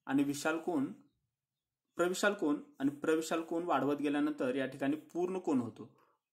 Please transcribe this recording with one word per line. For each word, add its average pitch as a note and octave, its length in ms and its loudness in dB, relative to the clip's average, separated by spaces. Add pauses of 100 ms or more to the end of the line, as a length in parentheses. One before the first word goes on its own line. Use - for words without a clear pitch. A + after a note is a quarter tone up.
आणि C3+ 160 2
विशाल D3+ 360 -2
कोन, E3 340 -2 (1040)
प्रविशाल F#3+ 380 2
कोन D3+ 280 0 (160)
आणि C#3 120 2
प्रविशाल D#3+ 520 0
कोन E3+ 220 -4
वाढवत C#3+ 320 2
गेल्यानंतर D3 580 0
या C3 120 0
ठिकाणी C#3 300 -2
पूर्ण F3+ 420 -4
कोन D3 220 2
होतो. A#2 360 -8 (360)